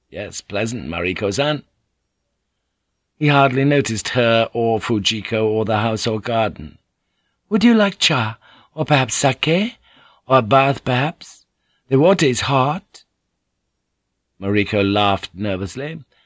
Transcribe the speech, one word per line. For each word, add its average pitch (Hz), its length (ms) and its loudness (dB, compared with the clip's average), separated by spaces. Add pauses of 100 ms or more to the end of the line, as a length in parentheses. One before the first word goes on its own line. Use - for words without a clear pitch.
(100)
"Yes, 98 300 -12
pleasant, 104 460 -6
Mariko-san." 98 760 -2 (1600)
He 151 100 0
hardly 139 360 4
noticed 139 460 0
her 117 420 2
or 117 260 0
Fujiko 110 680 -2
or 110 180 0
the 107 140 0
house 110 280 -2
or 110 140 -2
garden. 104 580 -4 (680)
"Would 208 160 2
you 233 100 6
like 202 240 2
cha, 117 400 -2 (360)
or 156 100 -4
perhaps 131 300 0
sake, 165 640 0 (480)
or 131 120 4
a 123 40 4
bath, 135 420 2
perhaps? 127 640 -4 (420)
The 135 100 2
water 170 280 4
is 123 160 0
hot." 139 640 -2 (1400)
Mariko 101 420 0
laughed 101 520 0
nervously, 104 720 -8 (220)